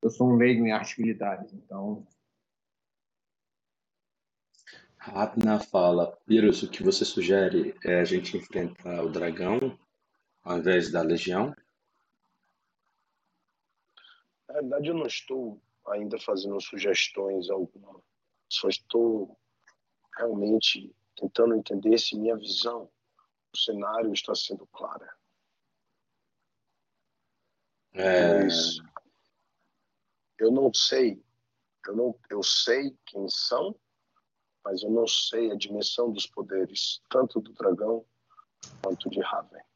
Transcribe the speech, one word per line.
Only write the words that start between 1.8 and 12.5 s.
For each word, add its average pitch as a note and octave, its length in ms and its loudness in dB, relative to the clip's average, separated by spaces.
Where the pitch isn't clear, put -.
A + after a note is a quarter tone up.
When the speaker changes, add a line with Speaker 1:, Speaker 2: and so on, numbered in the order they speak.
Speaker 2:
Rapna G#2+ 600 0
fala, F2 560 2
Pyrrhus, G#2+ 380 6
o F2+ 60 -6
que - 140 -10
você G2 200 4
sugere F2+ 800 2
é F2+ 160 2
a F2 60 4
gente F2+ 320 -2
enfrentar F2 640 -6
o E2 80 -2
dragão F2+ 680 -2
ao F2 160 -4
invés E2+ 320 2
da E2+ 100 0
legião? F2+ 520 0